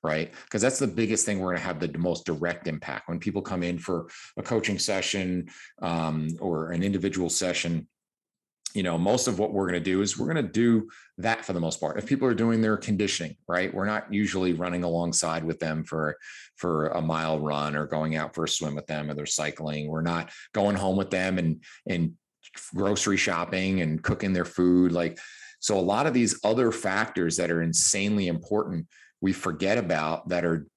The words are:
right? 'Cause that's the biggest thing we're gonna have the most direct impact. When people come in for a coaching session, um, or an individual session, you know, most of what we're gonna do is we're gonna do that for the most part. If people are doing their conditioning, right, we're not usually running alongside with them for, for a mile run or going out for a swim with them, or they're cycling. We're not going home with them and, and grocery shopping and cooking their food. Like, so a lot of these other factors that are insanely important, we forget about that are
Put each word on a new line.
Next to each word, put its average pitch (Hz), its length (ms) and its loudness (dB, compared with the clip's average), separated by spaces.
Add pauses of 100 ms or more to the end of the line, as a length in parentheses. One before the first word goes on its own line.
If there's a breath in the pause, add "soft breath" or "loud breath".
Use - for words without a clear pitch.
right? 80 300 -2 (160 loud breath)
'Cause 104 120 0
that's 131 180 2
the 135 80 2
biggest 107 380 0
thing 104 140 0
we're 92 140 0
gonna 85 100 -2
have 90 160 -4
the 78 180 -4
most 85 280 0
direct 85 420 -2
impact. 76 400 -6
When 85 100 -4
people 101 240 -2
come 90 220 -4
in 87 160 -2
for 87 300 -4 (260 loud breath)
a - 80 -8
coaching 110 340 0
session, 92 720 0 (340 loud breath)
um, 80 460 0 (140)
or 82 320 -2
an 87 100 0
individual 92 460 0
session, 85 580 -2 (840)
you 101 100 -2
know, 85 140 0
most 101 300 2
of 98 120 -2
what 104 140 0
we're 95 140 0
gonna 87 120 0
do 92 220 2
is 101 160 0
we're 131 100 -2
gonna 147 160 0
do 110 460 4 (280 loud breath)
that 113 280 -2
for 98 80 -4
the 87 60 -2
most 82 200 -2
part. 78 180 -4
If 104 80 -4
people 135 220 2
are 120 60 4
doing 113 280 4
their 110 160 4
conditioning, 98 580 -2 (120)
right, 90 260 0
we're 95 120 -2
not 107 260 -2
usually 92 420 2
running 87 300 -2
alongside 85 600 0
with 80 160 -4
them 80 240 -2
for, 78 340 -4 (380 loud breath)
for 80 340 0
a 80 120 -2
mile 80 380 0
run 73 360 -2
or 76 100 -2
going 78 300 -2
out 78 180 -4
for 82 120 -2
a 78 40 -2
swim 76 260 -2
with 76 120 -8
them, 76 220 -4
or 76 40 -6
they're 73 120 -6
cycling. 76 640 -4
We're 80 140 -2
not 85 300 -2 (220 loud breath)
going 101 220 2
home 95 220 0
with 95 120 0
them 92 280 0
and, 82 260 0 (240 loud breath)
and 82 260 0 (600)
grocery 98 440 2
shopping 92 640 0
and 78 200 0
cooking 101 320 0
their 90 120 2
food. 90 460 6
Like, 85 280 0 (400 loud breath)
so 104 180 0
a - 20 4
lot 101 280 2
of 143 60 0
these 120 300 4
other 113 280 4
factors 95 680 0
that 85 140 2
are 85 100 2
insanely 98 680 2
important, 85 600 -2 (340 soft breath)
we 95 100 4
forget 92 460 0
about 82 520 0
that 87 140 0
are 82 340 0